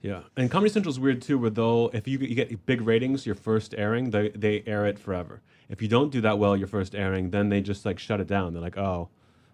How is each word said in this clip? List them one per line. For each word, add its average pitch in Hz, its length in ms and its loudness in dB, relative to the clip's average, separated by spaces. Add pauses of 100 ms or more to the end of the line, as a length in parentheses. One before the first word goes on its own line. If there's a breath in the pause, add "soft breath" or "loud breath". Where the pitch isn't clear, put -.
Yeah, 95 200 -8 (160)
and 127 120 2
Comedy 202 240 4
Central's 170 280 -2
weird 131 220 2
too, 143 160 0
where 117 120 2
they'll, 117 420 2
if 110 140 -4
you, 135 120 -2
you 123 180 -2
get 117 300 -4
big 123 140 2
ratings 123 460 2
your 104 100 -2
first 110 400 -2
airing, 113 340 0
they, 104 200 2
they 104 340 0
air 104 220 0
it 101 100 0
forever. - 460 -8 (260 soft breath)
If 104 140 -8
you 110 60 -2
don't 131 240 4
do 127 80 0
that 107 180 4
well 101 180 6
your 98 120 0
first 98 260 -4
airing, 95 360 -2
then 104 180 2
they 101 140 2
just, 101 220 -4
like, 95 140 -2
shut 104 220 -4
it 92 80 -2
down. 98 240 0
They're 85 100 -8
like, 90 160 -8
"Oh, 92 300 -2 (460 soft breath)